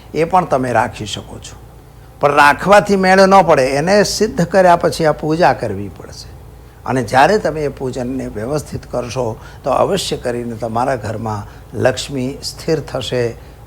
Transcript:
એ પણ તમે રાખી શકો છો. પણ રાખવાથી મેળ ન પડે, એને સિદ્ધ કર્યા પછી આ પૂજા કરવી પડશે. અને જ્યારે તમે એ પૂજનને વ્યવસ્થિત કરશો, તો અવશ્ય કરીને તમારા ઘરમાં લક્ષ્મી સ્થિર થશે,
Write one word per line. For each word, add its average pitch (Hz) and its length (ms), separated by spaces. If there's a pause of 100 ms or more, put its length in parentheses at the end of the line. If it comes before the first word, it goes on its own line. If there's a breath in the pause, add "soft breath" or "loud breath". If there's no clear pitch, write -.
(140)
એ 151 100
પણ 175 200
તમે 131 280
રાખી 113 340
શકો - 320
છો. - 180 (640 loud breath)
પણ 143 120
રાખવાથી 175 640
મેળ 190 240
ન 190 220
પડે, 156 200
એને 160 420
સિદ્ધ 208 400
કર્યા 180 320
પછી 165 280
આ 151 80
પૂજા 160 400
કરવી 101 360
પડશે. - 400 (580 loud breath)
અને 127 160
જ્યારે 139 360
તમે 156 260
એ 139 40
પૂજનને 127 580
વ્યવસ્થિત 123 640
કરશો, 120 460 (280 loud breath)
તો 139 60
અવશ્ય 139 460
કરીને 120 380
તમારા 120 420
ઘરમાં 107 500 (280 loud breath)
લક્ષ્મી 127 680
સ્થિર - 380
થશે, 127 560 (300 loud breath)